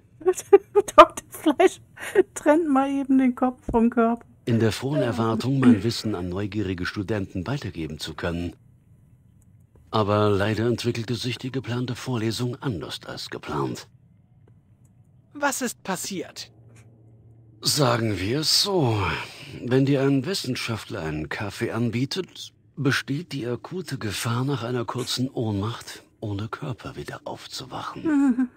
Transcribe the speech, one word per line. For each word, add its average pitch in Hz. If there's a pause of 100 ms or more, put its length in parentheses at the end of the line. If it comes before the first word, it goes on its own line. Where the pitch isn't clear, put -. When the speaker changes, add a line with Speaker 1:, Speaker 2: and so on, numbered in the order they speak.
(240)
Speaker 1:
<laughs> 370 (400)
Doktor -
Fleischer - (520)
trennt 311
mal 269
eben 269
den 254
Kopf 254 (100)
vom 233
Körper. 233 (200)
Speaker 2:
In 113
der 110
frohen 139
Erwartung, 113
mein 120
Wissen 110
an 90
neugierige 95
Studenten 98
weitergeben 82
zu 80
können. 87 (1400)
Aber 104
leider 104
entwickelte 117
sich 117
die 131
geplante 123
Vorlesung 120
anders 127
als -
geplant. - (1500)
Speaker 3:
Was 285
ist -
passiert? - (1120)
Speaker 2:
Sagen 117
wir 113
es -
so. 151 (680)
Wenn 131
dir 135
ein 135
Wissenschaftler 117
einen 78
Kaffee 104
anbietet, 120 (220)
besteht 139
die 127
akute 127
Gefahr, 117
nach 135
einer 120
kurzen -
Ohnmacht 110 (160)
ohne 104
Körper 131
wieder -
aufzuwachen. -
Speaker 1:
Mhm. 269